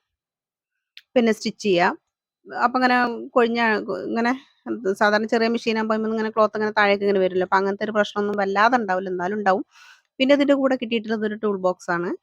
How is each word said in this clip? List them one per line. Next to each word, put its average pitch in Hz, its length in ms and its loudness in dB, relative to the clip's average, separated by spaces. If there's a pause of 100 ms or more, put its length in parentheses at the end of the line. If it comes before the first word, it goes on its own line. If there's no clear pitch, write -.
(1120)
പിന്നെ 226 220 2
സ്റ്റിച്ച് - 300 -6
ചെയ്യാം. 185 300 2 (540)
അപ്പം 247 320 -2
അങ്ങനെ 247 180 2 (340)
കൊഴിഞ്ഞ, 233 300 2 (440)
ഇങ്ങനെ 226 280 0 (640)
സാധാരണ 208 320 2
ചെറിയ 226 220 2
മെഷീൻ 233 280 -2
ആകുമ്പോൾ 220 320 -2
ഇങ്ങനെ 220 240 -4
ക്ലോത്ത് 214 240 2
ഇങ്ങനെ 214 180 -2
താഴേക്ക് 202 300 2
ഇങ്ങനെ 196 180 2
വരില്ല. 185 220 0
അപ്പം 190 160 2
അങ്ങനത്തെ 196 260 -2
ഒരു 214 80 -4
പ്രശ്നമൊന്നും 208 440 0
വല്ലാതെ 202 380 2
ഉണ്ടാവില്ല, 190 340 -2
എന്നാലും 185 280 -4
ഉണ്ടാവും. 196 260 0 (560)
പിന്നെ 269 140 4
ഇതിൻ്റെ 285 200 4
കൂടെ 269 220 0
കിട്ടിയിട്ടുള്ളത് 226 500 -4
ഒരു 214 120 -6
ടൂൾ 208 200 -2
ബോക്സ് 185 320 -4
ആണ്. 175 200 -2 (120)